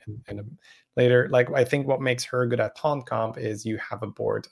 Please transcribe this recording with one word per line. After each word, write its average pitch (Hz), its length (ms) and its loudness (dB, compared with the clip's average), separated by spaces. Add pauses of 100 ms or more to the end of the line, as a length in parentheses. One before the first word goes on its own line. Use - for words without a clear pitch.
in, 107 220 -12
in 104 120 -8
a, - 20 -12 (540)
later, 123 340 6
like, 123 220 4
I 131 120 4
think 139 220 0
what 135 160 0
makes 127 240 -2
her 127 200 0
good 120 140 0
at 110 160 -2
taunt 143 300 -2
comp 117 320 -4
is 107 280 -6
you 110 120 -2
have 113 240 -8
a 107 40 -6
board 110 460 -4